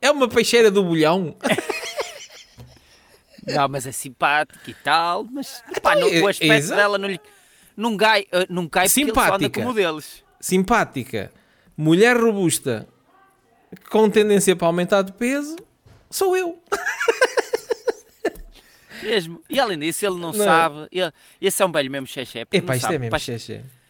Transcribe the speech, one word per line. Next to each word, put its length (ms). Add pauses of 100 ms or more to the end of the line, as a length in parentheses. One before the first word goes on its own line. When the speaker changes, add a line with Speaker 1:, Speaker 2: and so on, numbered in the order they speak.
Speaker 1:
É 80
uma 200
peixeira 420
do 100
bolhão? 600
<laughs> 40 (2000)
Speaker 2:
Não, 220
mas 200
é 40
simpática 800
e 40 (100)
tal, 480
mas, 360
Speaker 1:
Então, 140
Speaker 2:
pá, 140
não, 120
Speaker 1:
é, 140
Speaker 2:
o 60
aspecto 260
Speaker 1:
exato. 260
Speaker 2:
dela 200
não 100
lhe, 100 (560)
não 220
gai-, 340
eh, 160
não 200
cai 200
porque 140
ele 120
só 60
anda 120
Speaker 1:
Simpática. 300
Speaker 2:
com 60
modelos. 560 (160)
Speaker 1:
Simpática. 920 (440)
Mulher 420
robusta, 680 (1000)
com 220
tendência 440
para 120
aumentar 340
de 120
peso, 420 (520)
sou 300
eu. 240 (100)
<laughs> 680 (1600)
Speaker 2:
Mesmo. 480
E 100
além 200
disso, 260
ele 140
não 120
Speaker 1:
Não 120
é? 20
Speaker 2:
sabe. 460
Ele... 200 (300)
esse 220
é 20
um 60
velho 180
mesmo 160
xexé, 400
porque 120
Speaker 1:
Epá, 160
Speaker 2:
não 40
Speaker 1:
isto 60
Speaker 2:
sabe, 120
Speaker 1:
é 40
mesmo 120
Speaker 2:
pá, 80
Speaker 1:
xexé. 440 (260)